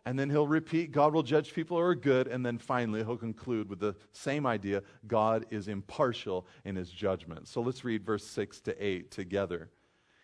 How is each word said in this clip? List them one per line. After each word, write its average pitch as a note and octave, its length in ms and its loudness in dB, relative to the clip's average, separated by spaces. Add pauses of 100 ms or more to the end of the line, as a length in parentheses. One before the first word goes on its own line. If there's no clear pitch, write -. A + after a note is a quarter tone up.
and B2+ 120 -2
then C#3 120 0
he'll D3 180 4
repeat, D#3+ 440 0
God D3 220 6
will D#3 100 4
judge D#3 300 2
people E3+ 240 -2
who E3+ 60 2
are F3+ 120 4
good, C3 320 4
and B2 180 -2
then A#2+ 120 0
finally A2+ 460 0
he'll A#2 140 -4
conclude A2 520 -4
with F#2+ 100 -8
the G2+ 160 0 (160)
same C#3+ 340 -2
idea, G2 380 0 (240)
God A2 420 4
is G#2 180 -6
impartial G2+ 800 -2 (180)
in G2 100 -4
his F2+ 140 -6
judgment. F2 580 -4
So - 140 -4
let's B2+ 220 -4
read A2 220 -2
verse G#2+ 200 -2
six - 360 -6
to G2+ 220 -4
eight F#2 280 -2
together. F2+ 580 -4 (540)